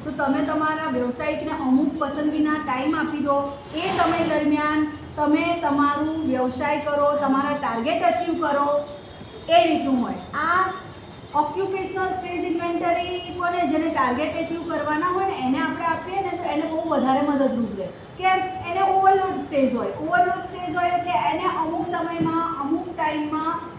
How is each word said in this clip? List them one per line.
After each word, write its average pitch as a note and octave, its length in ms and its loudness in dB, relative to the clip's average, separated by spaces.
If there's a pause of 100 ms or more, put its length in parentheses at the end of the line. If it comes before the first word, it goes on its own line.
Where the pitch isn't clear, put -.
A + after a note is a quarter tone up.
તો D4+ 80 -6
તમે C#4+ 340 0
તમારા D#4 460 0
વ્યવસાયિકને D4 600 -2
અમુક C4+ 480 2
પસંદગીના D4+ 540 0 (120)
ટાઇમ C4+ 340 0
આપી D#4 180 -2
દો, C#4 400 0 (180)
એ D#4+ 40 -4
સમય E4+ 600 2
દરમિયાન D4+ 520 2 (240)
તમે E4 460 2
તમારું D4 640 2
વ્યવસાય B3+ 540 0
કરો, C#4+ 380 2
તમારા C#4 400 2
ટાર્ગેટ C4+ 460 0
અચીવ F4 440 2
કરો, C#4+ 360 2 (680)
એ E4+ 180 6
રીતનું C4 360 2
હોય. G3+ 100 -4
આ E4+ 580 0 (640)
ઓક્યુપેશનલ F#4 720 0
સ્ટ્રેસ F4 380 -4
ઇન્વેન્ટરી E4+ 760 0
કોને, F4 480 -2
જેને D#4 220 2
ટાર્ગેટ C#4+ 560 0
અચીવ E4 260 -6
કરવાના D4+ 360 0
હોય F#4+ 180 2
ને F#4+ 140 -2
એને C4 200 0
આપણે - 260 -2
આપીએ F4+ 360 -2
ને F#4 80 -4
તો F4 140 -4
એને D4 180 -2
બહુ D#4+ 280 -4
વધારે C4 320 2
મદદરૂપ A#3 580 0
રહે. F3+ 80 -6 (300)
કેમ? F#4 200 2 (340)
એને F#4+ 100 0
ઓવરલોડ F#4+ 560 4
સ્ટ્રેસ C4+ 380 2
હોય. G#3 120 -2
ઓવરલોડ F4 560 2
સ્ટ્રેસ F4+ 320 -6
હોય F4+ 140 2
એટલે F4 220 0
એને F4 320 2
અમુક E4 420 0
સમયમાં, E4 760 -2
અમુક E4+ 380 -2
ટાઇમમાં D#4 600 -2 (220)